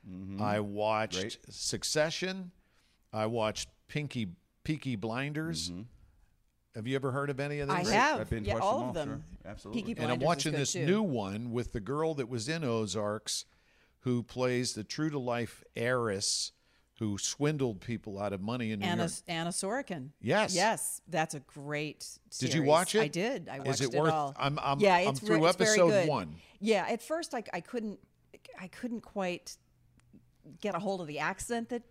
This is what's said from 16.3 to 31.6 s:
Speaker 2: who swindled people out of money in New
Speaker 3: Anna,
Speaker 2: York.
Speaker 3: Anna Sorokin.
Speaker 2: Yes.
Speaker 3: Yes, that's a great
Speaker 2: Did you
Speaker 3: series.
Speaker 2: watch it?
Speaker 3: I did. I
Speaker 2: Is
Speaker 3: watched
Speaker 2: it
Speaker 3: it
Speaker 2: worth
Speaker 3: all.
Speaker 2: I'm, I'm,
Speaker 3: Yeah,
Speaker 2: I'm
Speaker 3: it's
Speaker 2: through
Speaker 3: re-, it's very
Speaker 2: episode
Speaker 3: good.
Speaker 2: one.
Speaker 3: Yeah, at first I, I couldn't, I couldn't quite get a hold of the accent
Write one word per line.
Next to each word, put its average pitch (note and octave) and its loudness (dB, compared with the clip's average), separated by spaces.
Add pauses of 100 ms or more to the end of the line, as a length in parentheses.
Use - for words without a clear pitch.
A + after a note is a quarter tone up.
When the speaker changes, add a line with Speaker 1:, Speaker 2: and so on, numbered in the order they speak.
Speaker 2:
who G#2 0
swindled C#3 0
people G#2+ -6
out G2+ -2
of F#2+ -4
money A2+ -2
in G#2+ -2
New G2+ -2
Speaker 3:
Anna, A2 0
Speaker 2:
York. D#3+ -4 (160)
Speaker 3:
Anna E3 -2
Sorokin. F#3+ -4 (120)
Speaker 2:
Yes. F#3 2
Speaker 3:
Yes, G3+ 0
that's D#3+ 0
a C#3+ -8
great D3 -8 (320)
Speaker 2:
Did B2+ 0
you G#2+ 2
Speaker 3:
series. D3 4
Speaker 2:
watch E3+ 6
it? G#3+ 6
Speaker 3:
I G3 4
did. G3 -2
I B2 -8
Speaker 2:
Is - -8
Speaker 3:
watched B2+ 0
Speaker 2:
it B2 0
Speaker 3:
it C#3+ 4
Speaker 2:
worth D#3 6
Speaker 3:
all. D3 0
Speaker 2:
I'm, C#3 0
I'm, C#3 2
Speaker 3:
Yeah, G3 8
Speaker 2:
I'm F3 4
Speaker 3:
it's C3+ 0
Speaker 2:
through E3+ 4
Speaker 3:
re-, E3 8
it's F3+ 6
very G#3+ 6
Speaker 2:
episode F3+ 8
Speaker 3:
good. F#3 6
Speaker 2:
one. F#2 0 (240)
Speaker 3:
Yeah, G3+ 4
at A3 0
first D#4 -4
I, A#3+ -4 (100)
I F3 -4
couldn't, G#3+ -6 (600)
I F#3 -12
couldn't A#3 -6
quite - -6 (1040)
get G3+ -4
a E3+ -2
hold G3 -2
of E3 -8
the D3 -6
accent A3+ -4